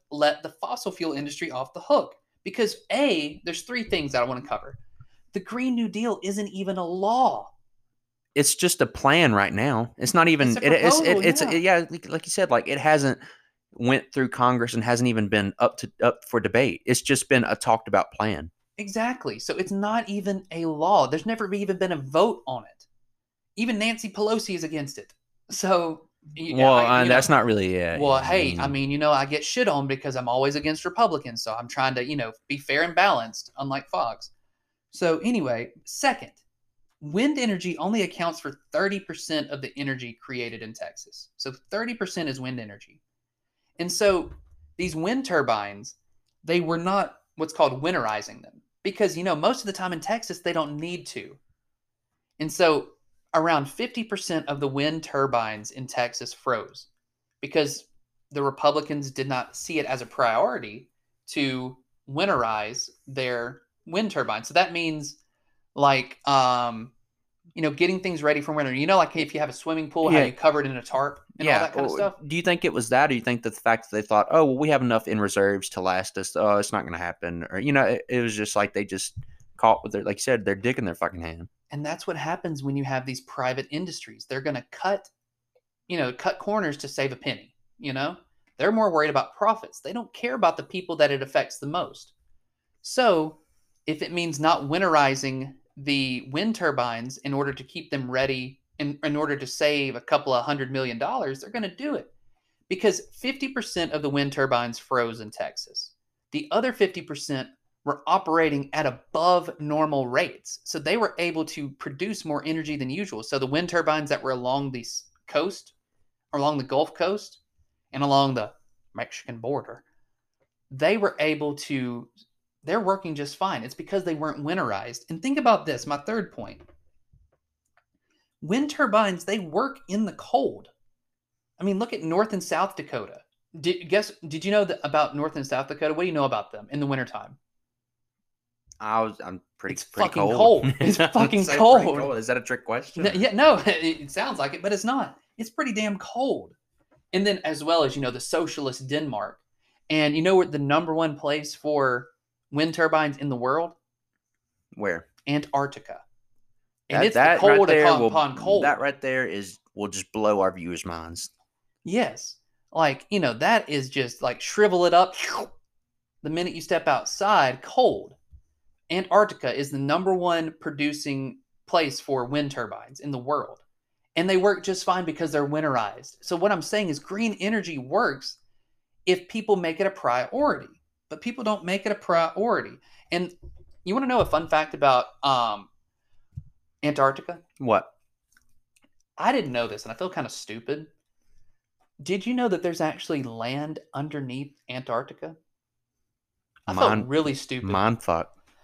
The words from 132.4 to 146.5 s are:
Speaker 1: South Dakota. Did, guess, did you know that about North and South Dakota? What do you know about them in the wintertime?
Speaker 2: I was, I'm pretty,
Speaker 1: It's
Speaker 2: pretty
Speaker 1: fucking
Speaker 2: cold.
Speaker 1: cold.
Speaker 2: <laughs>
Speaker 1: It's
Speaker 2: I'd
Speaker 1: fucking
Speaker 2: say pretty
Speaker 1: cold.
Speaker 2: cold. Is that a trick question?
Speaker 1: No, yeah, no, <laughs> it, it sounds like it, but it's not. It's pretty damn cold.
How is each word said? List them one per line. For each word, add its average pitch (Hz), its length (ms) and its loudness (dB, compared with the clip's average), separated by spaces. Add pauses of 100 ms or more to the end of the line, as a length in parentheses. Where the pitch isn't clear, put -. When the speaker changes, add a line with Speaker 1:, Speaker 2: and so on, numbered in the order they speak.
Speaker 1:
South 180 320 -2
Dakota. 120 460 -10 (380)
Did, 175 300 -2
guess, 208 220 2 (160)
did 156 180 -8
you 196 60 0
know 208 140 4
that 170 180 -6
about 147 320 0
North 151 200 -4
and 139 120 -8
South 135 200 -2
Dakota? 151 260 -2
What 170 100 -2
do 190 40 0
you 165 60 -2
know 147 120 2
about 113 260 -2
them 104 200 -16
in 143 80 -4
the 143 80 -2
wintertime? 127 500 -6 (1400)
Speaker 2:
I 110 220 0
was, 110 220 -4
I'm 92 180 -12 (160)
pretty, 95 160 -6
Speaker 1:
It's - 100 -12
Speaker 2:
pretty 208 240 0
Speaker 1:
fucking 185 140 0
Speaker 2:
cold. 208 420 8
Speaker 1:
cold. 135 120 2
Speaker 2:
<laughs> - 40 -6
Speaker 1:
It's 202 200 4
Speaker 2:
I'd 165 120 4
Speaker 1:
fucking 220 320 4
Speaker 2:
say 143 140 0
pretty - 20 6
Speaker 1:
cold. 220 380 8
Speaker 2:
cold. 139 200 -2
Is 113 100 -6
that 123 100 2
a 120 40 -6
trick - 240 -6
question? - 380 -4
Speaker 1:
No, 202 80 4
yeah, 202 220 2
no, 269 220 8
<laughs> - 100 0
it, 165 180 2 (180)
it 139 100 -14
sounds 220 280 -4
like 139 140 -2
it, - 80 -12
but 202 100 -2
it's 202 140 -2
not. 247 320 -2 (200)
It's 220 120 -8
pretty 262 240 -4
damn 208 240 -2
cold. - 560 -4 (580)